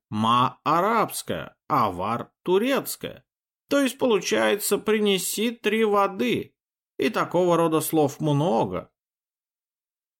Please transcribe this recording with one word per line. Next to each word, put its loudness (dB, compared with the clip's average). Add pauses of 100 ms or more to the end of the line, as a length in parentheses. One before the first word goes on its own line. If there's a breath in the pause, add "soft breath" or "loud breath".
(100)
«ма» — 0
арабское, -2 (120)
а 2
«вар» — -4 (100)
турецкое. -2 (440)
То 2
есть 0
получается 0
«принеси 0
три 0
воды». 0 (440)
И 0
такого 2
рода 2
слов 0
много. 0 (1300)